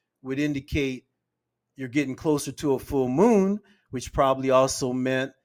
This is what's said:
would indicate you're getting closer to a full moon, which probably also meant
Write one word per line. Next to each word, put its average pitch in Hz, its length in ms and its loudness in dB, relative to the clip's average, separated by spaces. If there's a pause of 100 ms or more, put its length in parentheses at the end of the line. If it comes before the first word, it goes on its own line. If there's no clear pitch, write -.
(220)
would 131 160 -8
indicate 139 680 -4 (720)
you're 131 120 -10
getting 131 280 -2
closer 151 360 -2
to 143 200 -2
a 127 60 0
full 135 300 -2
moon, 196 520 4 (300)
which - 240 -10
probably 131 360 2
also 131 440 2
meant 131 380 -2 (120)